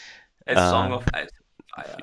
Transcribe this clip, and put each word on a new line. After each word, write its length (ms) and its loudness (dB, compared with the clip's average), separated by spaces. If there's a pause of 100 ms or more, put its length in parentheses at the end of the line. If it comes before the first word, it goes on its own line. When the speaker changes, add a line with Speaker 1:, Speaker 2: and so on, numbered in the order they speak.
(460)
Speaker 1:
A 240 4
Song 220 2
Speaker 2:
Ah. 40 -2
Speaker 1:
of 100 -2 (100)
Ice 180 -6
and 540 -20
Fire. 160 -14